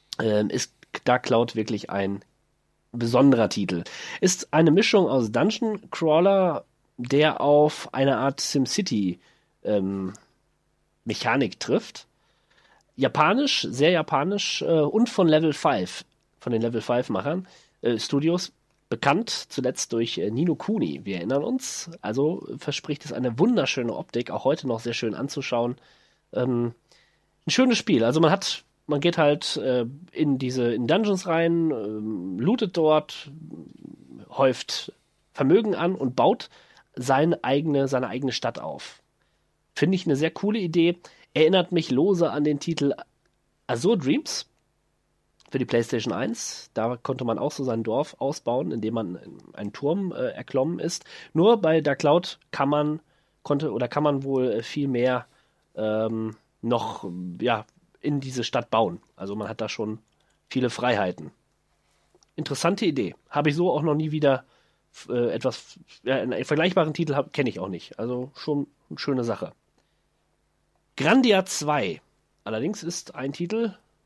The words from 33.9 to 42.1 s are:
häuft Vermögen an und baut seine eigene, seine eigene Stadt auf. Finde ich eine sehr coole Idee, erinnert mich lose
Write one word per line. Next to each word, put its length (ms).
häuft 640
Vermögen 420
an 200
und 200
baut 340
seine 480
eigene, 440
seine 200
eigene 240
Stadt 280
auf. 420
Finde 200
ich 100
eine 100
sehr 160
coole 280
Idee, 380
erinnert 380
mich 200
lose 400